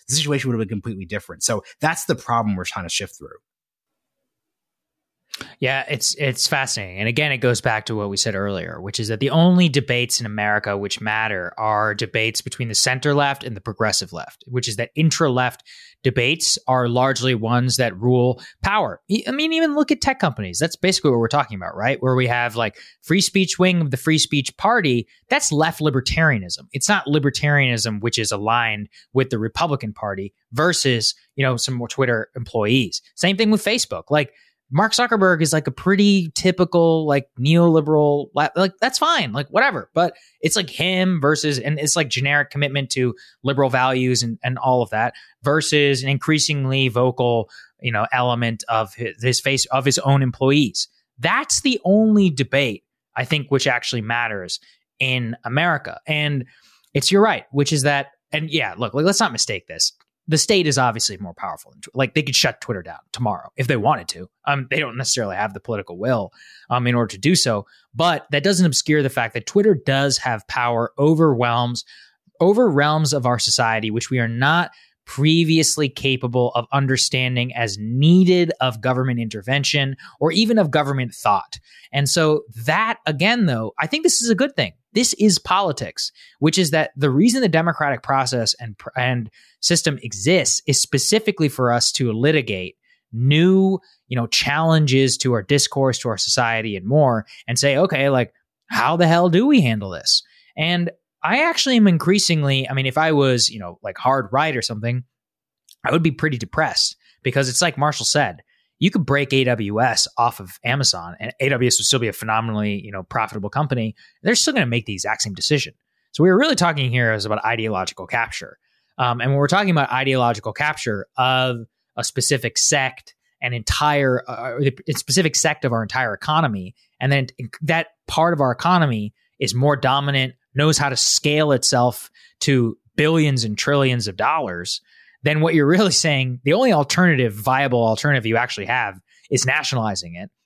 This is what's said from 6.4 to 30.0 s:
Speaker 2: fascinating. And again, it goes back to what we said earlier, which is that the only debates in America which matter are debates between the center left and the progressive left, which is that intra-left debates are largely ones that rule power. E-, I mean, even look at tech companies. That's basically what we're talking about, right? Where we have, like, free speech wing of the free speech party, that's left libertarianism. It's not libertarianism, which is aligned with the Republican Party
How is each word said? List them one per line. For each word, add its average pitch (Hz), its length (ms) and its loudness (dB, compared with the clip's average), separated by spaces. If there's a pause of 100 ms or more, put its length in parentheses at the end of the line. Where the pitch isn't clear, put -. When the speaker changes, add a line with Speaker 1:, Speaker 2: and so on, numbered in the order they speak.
Speaker 2:
fascinating. 107 520 -4
And 107 100 -2
again, 143 220 0
it 131 80 -2
goes 120 220 0
back 110 260 -2
to 113 80 -6
what 104 140 -4
we 101 80 -8
said 101 180 -2
earlier, 95 460 -6
which 98 180 -10
is 107 100 -6
that 110 120 -6
the 135 80 0
only 175 400 4
debates 123 500 -2
in 120 60 -8
America 104 540 -2
which 101 200 -8
matter 107 600 -4
are 107 360 0
debates 110 460 -4
between - 280 -8
the 110 60 -6
center 131 380 0
left 143 320 0
and 120 100 -8
the 95 60 -12
progressive 101 540 -4
left, - 320 -14
which 127 200 -4
is 107 100 -8
that 117 180 -6
intra-left 135 680 0 (400)
debates 131 640 0
are 127 220 0
largely 123 460 0
ones 120 420 0
that 117 220 0
rule 123 420 2 (220)
power. 196 480 -2
E-, 208 160 -2
I - 40 -4
mean, 311 220 -2
even 320 220 0
look 294 180 2
at - 80 -4
tech 262 200 -2
companies. 104 380 -4
That's 165 180 -2
basically 185 340 2
what 120 80 4
we're 113 100 2
talking 139 280 -2
about, 87 200 -10
right? 120 240 -2
Where 127 140 2
we 127 140 2
have, 120 280 -2
like, 110 220 -2 (240)
free 180 180 0
speech - 380 0
wing 180 240 2
of 143 80 -2
the 127 80 -4
free 156 200 0
speech - 380 -2
party, 165 500 0 (220)
that's 285 240 0
left 156 280 0
libertarianism. 131 920 0
It's 135 160 -4
not 196 180 0
libertarianism, 135 920 0
which 117 180 -2
is 110 140 -2
aligned 110 560 -2 (240)
with 131 160 2
the 120 100 -4
Republican 113 540 -4
Party 98 400 -8 (200)